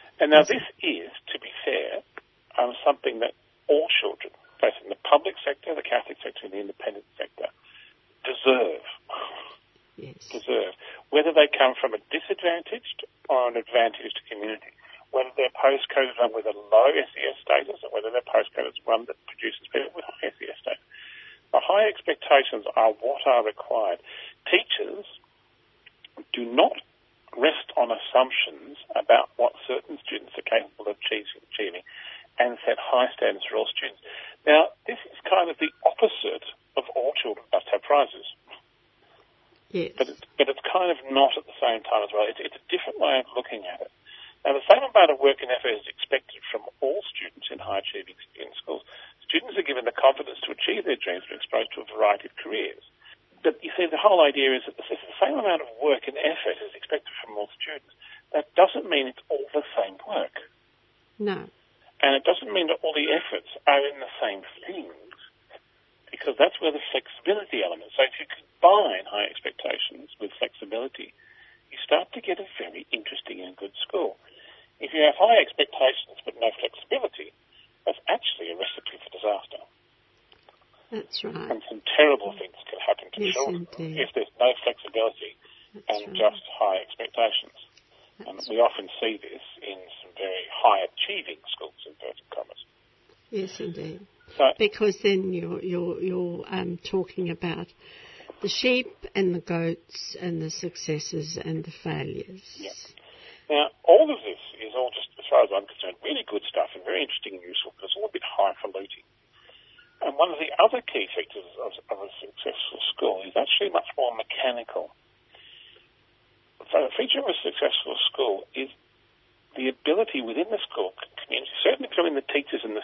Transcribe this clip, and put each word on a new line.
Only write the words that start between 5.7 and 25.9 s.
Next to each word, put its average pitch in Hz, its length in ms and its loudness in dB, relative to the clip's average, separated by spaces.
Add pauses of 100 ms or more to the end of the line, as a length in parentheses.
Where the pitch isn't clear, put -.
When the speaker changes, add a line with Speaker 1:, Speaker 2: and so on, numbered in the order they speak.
Speaker 1:
the - 80 -6
Catholic - 400 -4
sector - 240 -12
and 95 80 -12
the 101 80 -6
independent 101 400 -10 (160)
sector, - 320 -10 (720)
deserve. 123 640 0 (1120)
Speaker 2:
Yes. 135 160 -18 (160)
Speaker 1:
Deserve. 104 400 -2 (380)
Whether 151 260 4
they 151 160 8
come 127 240 4
from 123 160 -2
a 104 160 -6
disadvantaged 170 960 -4 (240)
or 123 240 4
an 117 80 0
advantaged 113 720 0
community, 107 400 -8 (400)
whether 131 240 2
their 131 160 2
postcode 135 560 2
is 120 80 -10
one 120 160 2
with 110 160 -4
a 104 80 -4
low 107 320 6
S 151 240 0
E 69 160 -8
S - 160 -4
status - 400 0
or - 80 -10
whether 110 160 -4
their 123 160 -2
postcode - 480 0
is - 160 -16
one 113 240 2
that - 160 -14
produces - 400 -10
people - 240 -2
with - 160 -12
high - 240 -8
S - 80 -20
E - 80 -10
S - 160 -12
status. - 160 -6 (720)
The 135 80 4
high 202 240 4
expectations 139 880 2
are 110 240 6
what 127 320 -4
are 120 160 6
required. 107 560 -2 (480)
Teachers - 560 0 (1300)